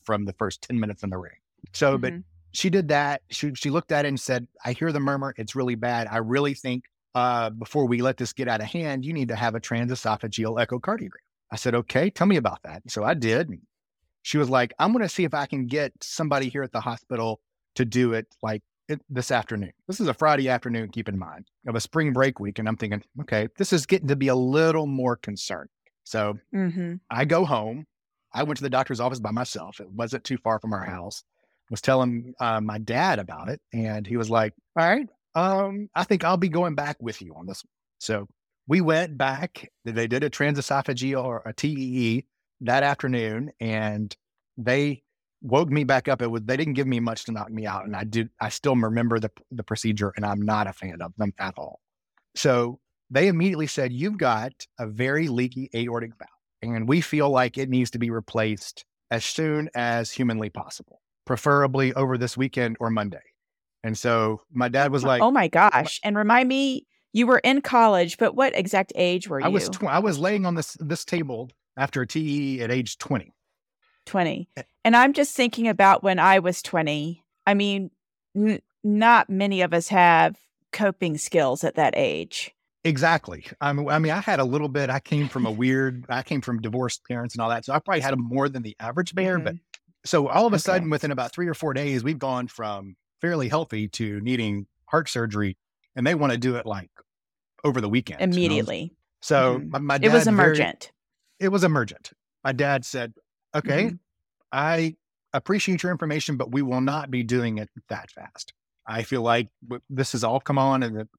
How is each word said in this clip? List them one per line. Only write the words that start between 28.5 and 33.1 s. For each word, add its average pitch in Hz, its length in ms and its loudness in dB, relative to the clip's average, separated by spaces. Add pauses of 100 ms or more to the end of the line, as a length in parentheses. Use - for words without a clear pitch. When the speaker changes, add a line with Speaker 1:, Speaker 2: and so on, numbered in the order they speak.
Speaker 1:
to 139 60 -10
the 139 60 -2
doctor's 127 300 0
office 127 200 -2
by 107 120 -4
myself. 104 480 -8
It 92 120 -18
wasn't 113 320 -6
too 127 140 -4
far 110 220 0
from 110 140 -6
our 95 120 -4
house. 92 380 -12 (480)
Was 110 100 -8
telling, 127 580 0
uh, 113 220 0
my 107 160 -2
dad 120 400 0